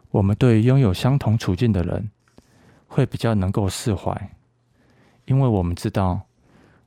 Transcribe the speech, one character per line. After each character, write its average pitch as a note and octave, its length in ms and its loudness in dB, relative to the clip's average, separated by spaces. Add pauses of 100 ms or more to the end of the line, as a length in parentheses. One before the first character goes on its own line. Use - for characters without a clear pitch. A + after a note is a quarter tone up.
(100)
我 A2+ 100 2
们 G2+ 160 2
对 A#2 240 4
拥 B2+ 180 4
有 A2+ 140 4
相 C3 260 0
同 A2+ 200 0
处 F#2 180 -2
境 A#2 160 2
的 F2+ 100 0
人 F#2+ 280 -6 (760)
会 C3 200 -2
比 - 100 -8
较 A2+ 180 -2
能 F#2+ 160 0
够 G2+ 160 -2
释 G2 280 -4
怀， - 360 -8 (920)
因 C3 160 0
为 C3 80 2
我 G#2 140 2
们 F2 120 -2
知 A2 140 -4
道 F#2+ 320 -2 (680)